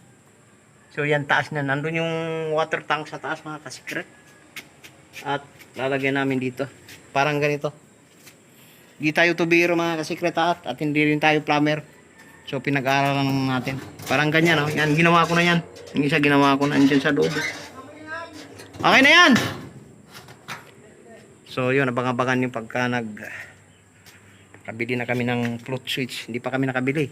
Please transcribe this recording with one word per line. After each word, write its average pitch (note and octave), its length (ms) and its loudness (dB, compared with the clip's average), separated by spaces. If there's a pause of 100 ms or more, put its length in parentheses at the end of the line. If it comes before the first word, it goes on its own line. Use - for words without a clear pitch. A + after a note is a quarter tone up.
(920)
So, D3 160 -4
yan, D3 160 0
taas D3 320 0
na. D3 80 -2
Nandun D3+ 400 -2
yung E3 100 -4 (380)
water D#3 320 -2
tank D3+ 240 -4
sa - 160 -14
taas, D#3 160 -6
mga D3+ 240 -14
ka-secret. D3 440 -12 (1160)
At C#3 240 -6 (320)
lalagyan C3+ 400 -2
namin C3+ 160 0
dito. B2+ 320 -4 (480)
Parang D3 240 2
ganito. D3 320 -2 (1300)
Di D3+ 160 -2
tayo E3+ 160 4
tubiro, E3+ 480 2
mga E3 240 -2
ka-secret, E3+ 320 -4
at, E3+ 320 0
at - 160 -6
hindi D3+ 240 2
rin D3+ 160 0
tayo D#3 160 4
plumber. D3+ 480 0 (640)
So, C3+ 80 -4
pinag-aaralan C#3 640 2
lang C3+ 240 0
natin. C3 280 -2 (360)
Parang C#3+ 160 2
ganyan, D#3+ 320 4
oh. D3 80 0
Yan, D3+ 240 0
ginawa E3+ 320 6
ko E3+ 160 2
na E3+ 160 4
yan. E3 80 0 (320)
Yung C#3+ 80 0
isa, D3+ 160 2
ginawa C#3 400 4
ko C#3 80 0
na. D3 80 -2
Andyan C#3 240 6
sa D3 160 0
loob. D#3+ 160 2 (1500)
Okay A3 240 6
na C#4 80 8
yan. E4 240 8 (2250)
So, B2+ 240 -2
yun. C3+ 160 2
Abang-abangan B2 560 0
yung B2 80 -6
pagka A#2+ 320 -4
nag-, A2+ 400 -4 (1300)
nakabili A#2 400 -6
na B2 160 -4
kami B2 160 0
ng A#2+ 400 -2
float B2+ 240 -8
switch. - 400 -6
Hindi A#2 80 -6
pa B2 160 -6
kami C3+ 160 0
nakabili. C3 420 -2